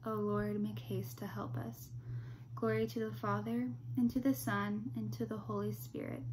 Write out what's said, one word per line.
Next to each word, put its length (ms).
O 80
Lord, 480
make 180
haste 380
to 100
help 300
us. 320
Glory 320
to 120
the 120
Father, 580
and 140
to 80
the 140
Son, 640
and 180
to 120
the 120
Holy 340
Spirit 600